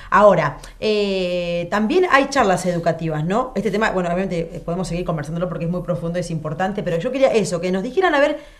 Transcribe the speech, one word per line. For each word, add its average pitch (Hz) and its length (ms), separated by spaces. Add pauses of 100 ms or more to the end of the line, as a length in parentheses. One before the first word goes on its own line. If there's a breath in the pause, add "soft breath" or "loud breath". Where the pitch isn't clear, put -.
Ahora, 180 480 (240 loud breath)
eh, 180 920
también 220 400
hay 277 200
charlas 196 340
educativas, 165 600
¿no? 226 280
Este 196 160
tema, 208 200
bueno, 180 180
obviamente, 180 300 (160)
eh, 165 100
podemos 175 240
seguir 175 160
conversándolo 165 420
porque 165 200
es 170 40
muy 180 120
profundo 170 360
y 175 40
es 175 80
importante, 175 520
pero 170 160
yo 247 140
quería 262 220
eso, 175 260
que 180 100
nos 190 120
dijeran 330 320
a 277 60
ver 302 180 (220 loud breath)